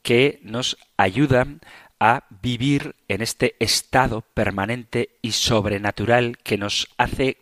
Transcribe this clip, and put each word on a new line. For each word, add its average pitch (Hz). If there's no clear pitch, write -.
que 127
nos 113
ayudan 131
a 117
vivir 139
en 98
este -
estado 117
permanente 110
y 113
sobrenatural 107
que -
nos 101
hace 131